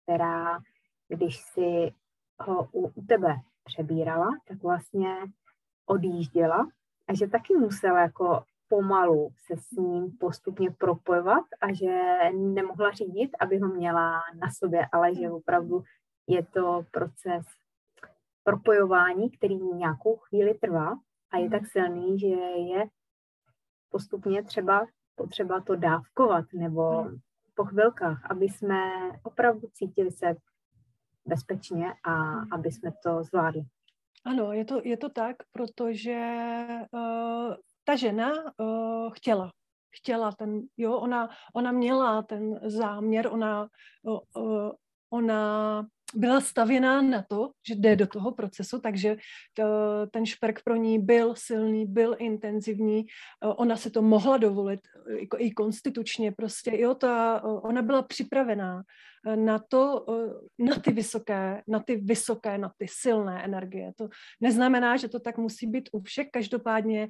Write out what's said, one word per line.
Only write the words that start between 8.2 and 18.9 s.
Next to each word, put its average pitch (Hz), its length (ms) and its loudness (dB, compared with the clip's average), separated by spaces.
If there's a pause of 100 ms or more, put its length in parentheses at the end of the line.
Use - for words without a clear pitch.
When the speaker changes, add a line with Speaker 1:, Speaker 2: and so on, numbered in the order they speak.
Speaker 1:
pomalu 185 600 4 (160)
se 170 120 -6
s - 140 -18
ním 180 460 -4
postupně 180 540 -4
propojovat 180 720 2 (180)
a 196 120 0
že 185 280 0 (320)
nemohla 196 580 0
řídit, 202 480 -4
aby 190 200 2
ho 196 80 0
měla 170 560 0 (120)
na - 160 -6
sobě, 170 400 0
ale 175 240 4
že 175 120 -4
Speaker 2:
Mhm. 170 80 -6
Speaker 1:
opravdu 175 480 0 (440)
je 180 180 2
to 175 460 0
proces 170 540 -4 (1000)
propojování, 202 840 4